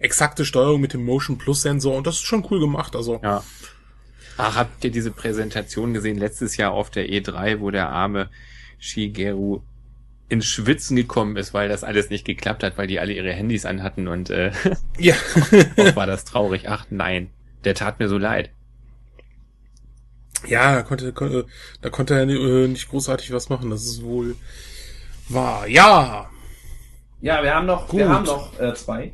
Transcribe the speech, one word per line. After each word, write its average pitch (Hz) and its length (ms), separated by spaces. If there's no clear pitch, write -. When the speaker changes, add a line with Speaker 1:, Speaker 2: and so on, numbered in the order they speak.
Speaker 1:
exakte - 440
Steuerung 139 360
mit 139 120
dem 123 120
Motion 131 340
Plus 143 240
Sensor 139 340
und 135 100
das 165 100
ist - 60
schon 220 280
cool 196 100
gemacht, 147 360
also. 117 260
Speaker 2:
Ja. 101 220
Ach, 110 200
habt 117 280
ihr 123 60
diese 113 220
Präsentation 110 840
gesehen 107 240
letztes 107 380
Jahr 101 160
auf 101 180
der - 180
E 101 120
drei, 98 400
wo 101 100
der 95 200
arme 98 400
Shigeru 101 800
ins 113 180
Schwitzen 131 500
gekommen 113 400
ist, 95 180
weil 101 140
das 101 160
alles 104 260
nicht 104 140
geklappt 101 400
hat, 95 120
weil 98 120
die 95 100
alle 92 140
ihre 92 200
Handys 104 340
anhatten 95 420
und, 87 220
äh, 92 200
<laughs> - 240
Speaker 1:
Ja. 175 160
Speaker 2:
auch 202 180
war 98 140
das 95 160
traurig. 98 440
Ach 107 220
nein, 92 400
der 98 120
tat - 240
mir 107 80
so 101 100
leid. 104 320
Speaker 1:
Ja, 127 280
da 123 80
konnte, 127 300
konnte, 135 340
da 120 100
konnte - 240
er, 135 140
äh, 131 400
nicht 127 200
großartig 135 440
was 123 160
machen, 123 220
das 110 140
ist 117 180
wohl 120 340
wahr. 120 400
Ja. 135 600
Speaker 3:
Ja, 151 220
wir 143 120
haben 165 120
noch, 180 220
Speaker 1:
Gut. 185 120
Speaker 3:
wir 196 100
haben 196 160
noch, - 340
äh, 120 140
zwei. 117 400